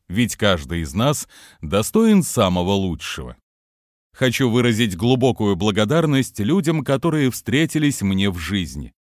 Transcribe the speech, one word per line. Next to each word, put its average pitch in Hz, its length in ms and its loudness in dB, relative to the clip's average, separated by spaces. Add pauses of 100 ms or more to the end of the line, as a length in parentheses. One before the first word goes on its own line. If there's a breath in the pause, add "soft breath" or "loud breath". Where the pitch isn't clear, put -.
ведь 107 280 -2
каждый 85 460 0
из 71 140 -6
нас 127 320 0 (340 loud breath)
достоин 190 640 2
самого 90 480 0
лучшего. 85 640 -4 (760)
Хочу 131 380 0
выразить 117 480 0
глубокую 117 580 2
благодарность 117 840 0
людям, 151 440 0
которые 143 460 0
встретились 147 720 -2
мне 98 300 0
в 87 80 -8
жизни. 78 640 -4